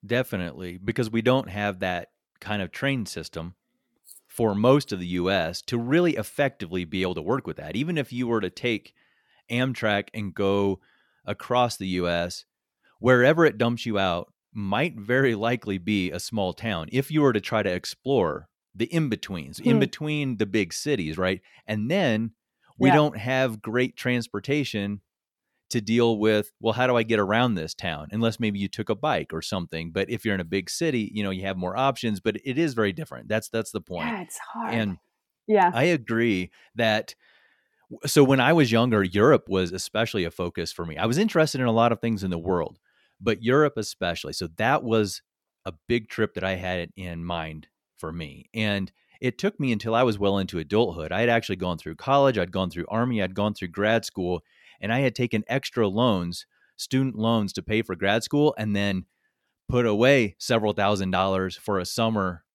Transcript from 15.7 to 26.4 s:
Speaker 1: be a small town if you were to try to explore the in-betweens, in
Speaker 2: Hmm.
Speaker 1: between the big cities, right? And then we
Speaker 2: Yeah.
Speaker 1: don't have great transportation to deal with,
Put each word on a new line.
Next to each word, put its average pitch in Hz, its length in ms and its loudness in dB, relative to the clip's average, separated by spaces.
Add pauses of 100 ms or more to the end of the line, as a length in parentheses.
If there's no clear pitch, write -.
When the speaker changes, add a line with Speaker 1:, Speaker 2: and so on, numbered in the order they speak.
Speaker 1:
be 92 360 0
a 87 80 -8
small 98 320 -2
town 87 400 -6
if 131 180 0
you 151 100 2
were 139 120 6
to 107 80 2
try 110 200 -2
to 98 120 0
explore 90 760 -2 (280)
the 104 100 -2
in-betweens, 104 720 -4
in - 160 4
Speaker 2:
Hmm. 220 60 6
Speaker 1:
between 147 560 -2
the 104 100 0
big 98 260 0
cities, 87 460 -4
right? 92 220 0 (260)
And 107 240 -2
then 117 400 0 (480)
we 131 120 6
Speaker 2:
Yeah. 143 40 8
Speaker 1:
don't 151 220 4
have 123 440 -2
great 120 360 -2
transportation 117 1040 -2 (680)
to 120 100 0
deal 113 360 4
with, 107 440 2